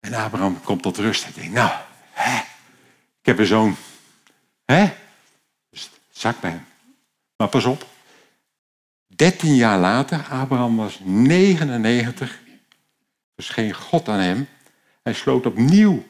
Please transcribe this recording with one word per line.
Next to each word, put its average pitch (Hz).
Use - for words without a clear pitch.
En -
Abraham 98
komt 95
tot 95
rust. 101
Hij -
denkt, 82
nou, 117
hè, -
ik -
heb 120
een 107
zoon. 104
Hè? 170
Dus -
het -
zakt -
bij 90
hem. 85
Maar 107
pas 127
op. 131
Dertien 165
jaar 113
later, 127
Abraham 127
was 107
negenennegentig, 123
verscheen -
God -
aan 107
hem. 95
Hij 123
sloot 127
opnieuw 156